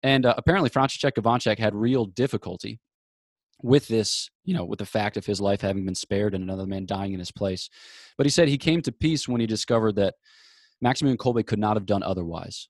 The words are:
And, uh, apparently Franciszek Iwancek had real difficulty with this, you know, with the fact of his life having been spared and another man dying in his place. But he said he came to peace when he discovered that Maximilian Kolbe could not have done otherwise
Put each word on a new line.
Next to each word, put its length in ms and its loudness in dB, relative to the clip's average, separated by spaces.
And, 240 4
uh, 100 6
apparently 340 2
Franciszek 420 0
Iwancek 480 2
had 160 2
real 300 2
difficulty 720 -4
with 240 4
this, 440 -2
you 100 -2
know, 100 -2
with 160 -6
the 60 -6
fact 300 -2
of 100 -6
his 140 -2
life 200 2
having 240 -2
been 100 -4
spared 400 -2
and 80 -4
another 240 -6
man 200 -6
dying 260 -4
in 80 -6
his 120 -10
place. 360 -4
But 100 2
he 40 4
said 180 4
he 100 0
came 240 0
to 100 -2
peace 360 0
when 120 0
he 60 2
discovered 500 2
that 180 2
Maximilian 380 2
Kolbe 280 0
could 140 -2
not 160 2
have 100 -4
done 160 0
otherwise 680 -6